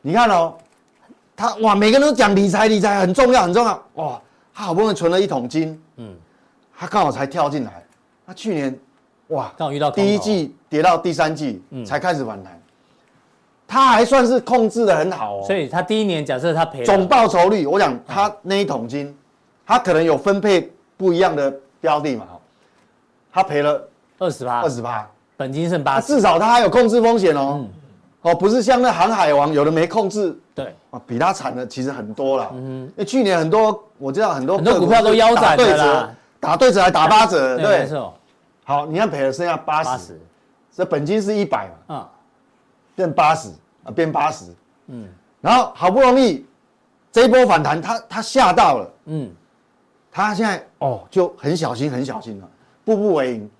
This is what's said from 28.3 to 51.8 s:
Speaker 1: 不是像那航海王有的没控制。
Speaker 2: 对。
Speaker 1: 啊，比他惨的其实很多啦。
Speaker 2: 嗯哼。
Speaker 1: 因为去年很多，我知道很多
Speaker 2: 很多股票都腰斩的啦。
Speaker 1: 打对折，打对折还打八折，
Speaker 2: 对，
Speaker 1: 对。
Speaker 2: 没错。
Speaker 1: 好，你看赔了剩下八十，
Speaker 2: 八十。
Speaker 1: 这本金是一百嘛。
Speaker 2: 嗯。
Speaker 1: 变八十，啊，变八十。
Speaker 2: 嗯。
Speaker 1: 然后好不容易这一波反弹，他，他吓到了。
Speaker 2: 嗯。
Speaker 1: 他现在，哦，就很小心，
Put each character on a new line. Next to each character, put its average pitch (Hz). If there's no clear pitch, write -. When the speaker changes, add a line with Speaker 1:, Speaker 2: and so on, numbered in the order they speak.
Speaker 1:
不 185
是 233
像 247
那 247
航 175
海 180
王 143
有 147
的 160
没 165
控 196
制。 190
Speaker 2:
对。 120
Speaker 1:
啊， 123
比 120
他 156
惨 127
的 123
其 131
实 131
很 110
多 135
啦。 110
Speaker 2:
嗯 127
哼。 131
Speaker 1:
因 131
为 202
去 254
年 185
很 156
多， 214
我 135
知 180
道 220
很 131
多 185
Speaker 2:
很 156
多 233
股 180
票 226
都 220
腰 226
斩 185
的 196
啦。 -
Speaker 1:
打 -
对 -
折， 147
打 165
对 254
折 196
还 185
打 160
八 214
折， 135
Speaker 2:
对， 180
Speaker 1:
对。 196
Speaker 2:
没 143
错。 135
Speaker 1:
好， 143
你 160
看 214
赔 147
了 135
剩 165
下 165
八 156
十， 131
Speaker 2:
八 127
十。 85
Speaker 1:
这 180
本 147
金 208
是 202
一 202
百 101
嘛。 156
Speaker 2:
嗯。 110
Speaker 1:
变 175
八 156
十， 113
啊， -
变 156
八 151
十。 98
Speaker 2:
嗯。 117
Speaker 1:
然 208
后 247
好 175
不 220
容 262
易 202
这 233
一 262
波 247
反 165
弹， 151
他， 220
他 208
吓 220
到 165
了。 92
Speaker 2:
嗯。 147
Speaker 1:
他 202
现 220
在， 190
哦， 127
就 175
很 156
小 139
心， 135